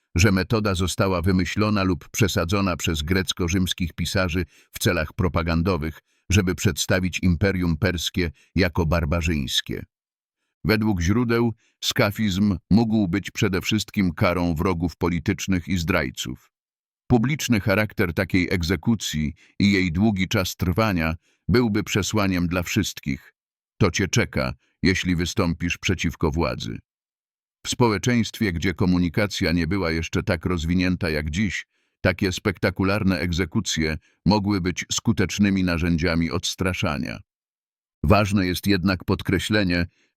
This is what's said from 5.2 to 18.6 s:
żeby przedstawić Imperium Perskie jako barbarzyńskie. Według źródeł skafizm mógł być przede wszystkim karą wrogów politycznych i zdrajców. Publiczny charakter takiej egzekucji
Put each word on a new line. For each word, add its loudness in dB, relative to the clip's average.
żeby 4
przedstawić 0
Imperium 2
Perskie -2
jako 2
barbarzyńskie. -2
Według 2
źródeł 2
skafizm 2
mógł 4
być -2
przede 0
wszystkim 0
karą 2
wrogów 0
politycznych -2
i -2
zdrajców. -4
Publiczny 2
charakter 0
takiej 0
egzekucji -2